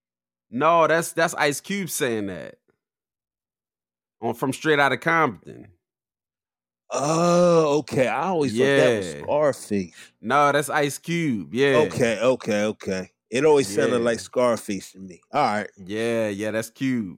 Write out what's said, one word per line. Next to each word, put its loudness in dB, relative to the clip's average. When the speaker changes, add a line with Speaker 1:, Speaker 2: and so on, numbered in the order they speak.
Speaker 1:
No, 4
that's, 0
that's 0
Ice 0
Cube -6
saying -2
that. -12
On -2
From -2
Straight 2
Outta 2
Compton. -2
Speaker 2:
Oh, 4
okay. 0
I -2
always 0
thought 2
that 4
was -6
Speaker 1:
Yeah. -14
Speaker 2:
Scarface. -4
Speaker 1:
No, 2
that's 0
Ice -2
Cube. -4
Yeah. 4
Speaker 2:
Okay, -2
okay, 0
okay. -6
It -2
always 4
sounded 0
Speaker 1:
Yeah. 0
Speaker 2:
like 0
Scarface -2
to -20
me. -18
All 0
right. -2
Speaker 1:
Yeah, -4
yeah, -4
that's -6
Cube. -6